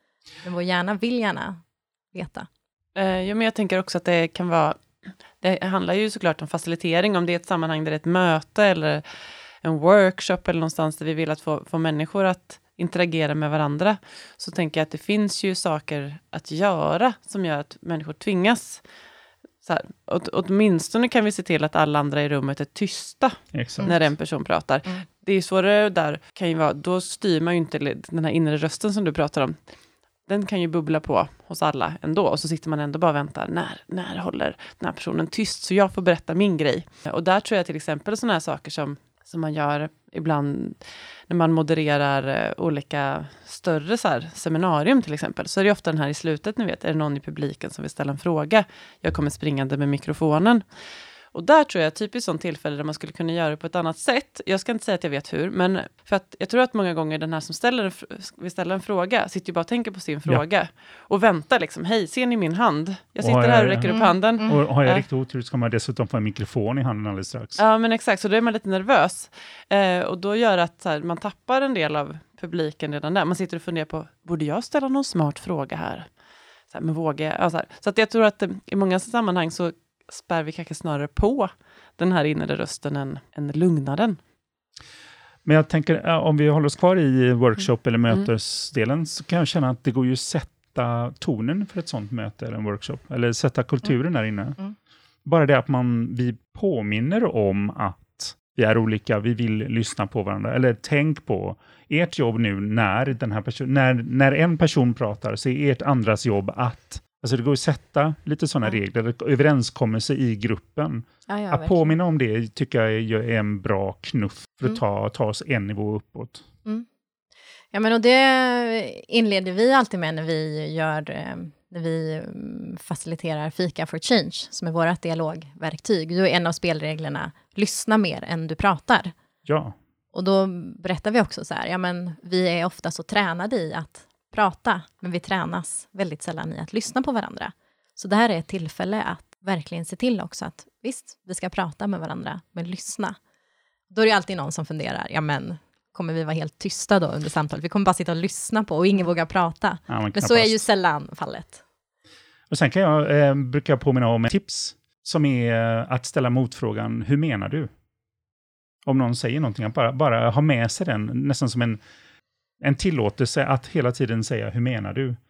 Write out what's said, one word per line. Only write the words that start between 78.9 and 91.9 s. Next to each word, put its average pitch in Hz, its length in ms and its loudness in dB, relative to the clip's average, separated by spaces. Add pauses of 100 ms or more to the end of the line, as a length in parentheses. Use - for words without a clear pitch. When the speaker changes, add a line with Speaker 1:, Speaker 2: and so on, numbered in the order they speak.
Speaker 2:
sammanhang 185 520 0
så 175 200 -4 (420)
spär 165 300 -4
vi 156 80 -8
kanske 160 240 -10
snarare 147 320 -4
på 220 420 2 (460)
den 185 160 2
här 160 140 4
inre 151 320 0
rösten - 380 -6
än, 139 240 -6 (140)
än 147 180 -6
lugnar 147 460 2
den. 208 200 0 (1300)
Speaker 3:
Men 151 120 4
jag 156 120 6
tänker, 160 360 2
ja, 160 160 2
om 156 180 2
vi 151 100 6
håller 156 180 4
oss 143 100 0
kvar 185 240 4
i 131 340 6
workshop 123 500 4
Speaker 2:
Mm. 117 200 2
Speaker 3:
eller 117 80 4
Speaker 2:
Mm. - 80 4
Speaker 3:
mötesdelen 123 840 -2
så - 180 -8
kan 170 160 0
jag 160 80 2
känna 143 220 0
att 123 140 -6
det 135 80 2
går 127 140 2
ju 127 80 2
att 127 60 -2
sätta 120 1000 -4
tonen 135 460 -2
för - 140 -10
ett 170 80 -8
sånt 104 240 -8